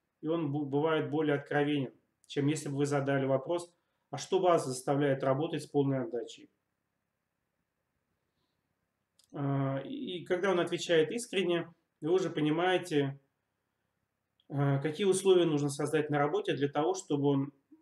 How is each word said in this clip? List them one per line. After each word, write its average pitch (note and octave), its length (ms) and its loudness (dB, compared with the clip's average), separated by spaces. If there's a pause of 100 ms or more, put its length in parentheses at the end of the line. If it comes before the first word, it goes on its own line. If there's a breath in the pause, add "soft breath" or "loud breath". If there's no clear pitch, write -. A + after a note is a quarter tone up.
(220)
и D3+ 40 -6
он D#3+ 240 -2
бу-, D3 140 -2
бывает C#3+ 460 0
более D3 260 0
откровенен, C#3+ 560 -2 (340)
чем C#3 220 -2
если D3 200 -2
бы C#3 100 -6
вы C#3+ 80 2
задали C#3 380 0
вопрос: C3+ 480 -2 (380)
«А C3+ 80 -8
что F#3 220 0
вас E3+ 260 4
заставляет C#3 560 0
работать C#3+ 400 -2
с - 40 -14
полной C#3 360 0
отдачей?» A#2 480 -10 (2750)
А, C#3 520 -2
и - 400 -10
когда F3+ 260 0
он F3+ 80 2
отвечает E3 540 0
искренне, F3 600 -2 (280)
вы D3+ 100 -2
уже E3+ 200 2
понимаете, D#3 920 0 (1300)
а, C#3 320 0
какие F3+ 260 -2
условия F#3 380 6
нужно D3 240 2
создать D3 420 -2
на D3 80 2
работе D#3 360 0
для C#3 140 0
того, D#3 260 0
чтобы C#3+ 340 0
он C#3 240 2 (300)